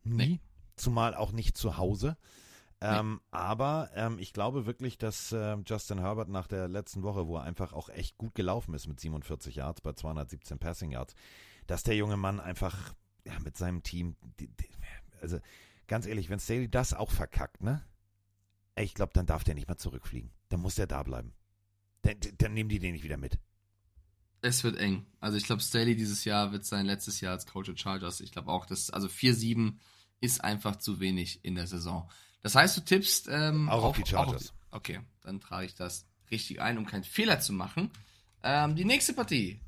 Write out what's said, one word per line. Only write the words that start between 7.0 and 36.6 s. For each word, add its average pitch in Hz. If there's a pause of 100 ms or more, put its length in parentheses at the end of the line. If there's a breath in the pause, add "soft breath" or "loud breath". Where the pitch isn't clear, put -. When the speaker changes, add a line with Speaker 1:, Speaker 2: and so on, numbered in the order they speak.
Speaker 1:
Woche, 98
wo 82
er 69
einfach 85
auch 78
echt -
gut 113
gelaufen 92
ist 71
mit 73
siebenundvierzig 76
Yards 73
bei 76
zweihundertsiebzehn 76
Passing 82
Yards, 62 (500 loud breath)
dass -
der 113
junge 104
Mann 98
einfach, 92 (320)
ja, - (100)
mit 76
seinem 90
Team, 87 (240)
die, 69
die, - (500)
also 85 (480 loud breath)
ganz 113
ehrlich, 101
wenn 98
Staley 117
das 127
auch 107
verkackt, -
ne? 135 (920)
Ey, 107
ich -
glaub, 98
dann 90
darf 78
der 78
nicht 71
mehr 87
zurückfliegen. 64 (200)
Dann 87
muss 92
der 95
da 71
bleiben. 60 (680)
Dann, 104 (200)
dann 107
nehmen 110
die 107
den 90
nicht 78
wieder 73
mit. 67 (1040)
Speaker 2:
Es 123
wird 117
eng. 95 (120)
Also 107
ich 101
glaub, 120
Staley 117
dieses 104
Jahr 104
wird 101
sein 101
letztes 101
Jahr 92
als 92
Coach 95
der 87
Chargers. 92
Ich -
glaub 82
auch, 90
dass, -
also 98
vier 127
sieben 113 (400 soft breath)
ist 123
einfach 104
zu 98
wenig 92
in 90
der 85
Saison. 87 (320 loud breath)
Das 104
heißt, 170
du 160
tippst, -
ähm, 151
Speaker 1:
Auch 113
auf 110
Speaker 2:
auf, 110
Speaker 1:
die 104
Chargers. 85
Speaker 2:
auch -
auf -
die, 85
okay, - (220)
dann 95
trage 92
ich 90
das - (240)
richtig -